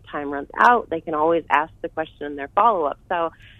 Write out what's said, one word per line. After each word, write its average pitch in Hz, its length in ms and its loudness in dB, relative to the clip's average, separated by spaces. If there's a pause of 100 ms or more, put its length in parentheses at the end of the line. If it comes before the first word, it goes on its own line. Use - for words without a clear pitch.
time 147 220 -8
runs 143 260 -8
out, 240 320 4
they 165 120 -4
can 160 120 -8
always 156 360 0
ask 147 220 2 (100)
the 165 80 -8
question - 360 -10
in 147 100 -10
their 139 200 -8
follow-up. 196 420 2 (120)
So 170 220 -2 (280)